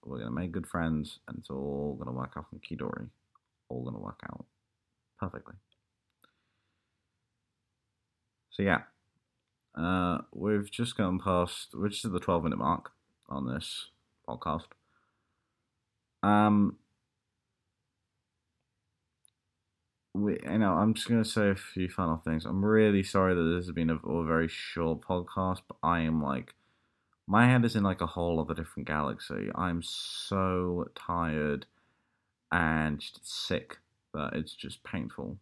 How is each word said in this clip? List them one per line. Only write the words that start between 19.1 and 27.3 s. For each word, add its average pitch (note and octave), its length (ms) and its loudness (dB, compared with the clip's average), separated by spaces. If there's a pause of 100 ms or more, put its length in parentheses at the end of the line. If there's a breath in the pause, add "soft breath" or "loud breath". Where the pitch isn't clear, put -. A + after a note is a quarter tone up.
we, G2+ 280 0
you E2+ 160 -2
know, G2+ 160 4
I'm G#2+ 200 6
just - 140 -6
gonna A2+ 160 4
say G#2+ 260 2
a F#2+ 40 4
few F#2 340 -6
final E2+ 280 0
things. D#2+ 280 -2
I'm F#2+ 200 0
really G#2+ 400 6
sorry F#2+ 300 4
that F2 80 2
this F2 240 2
has E2+ 80 -6
been E2 160 2
a, D#2+ 60 2
a D#2+ 280 -2
very E2 240 2
short E2 540 -2
podcast, F#2 680 -2
but - 140 -14
I E2+ 180 2
am, D#2+ 220 2
like, C#2 320 -4 (720)
my G#2+ 200 6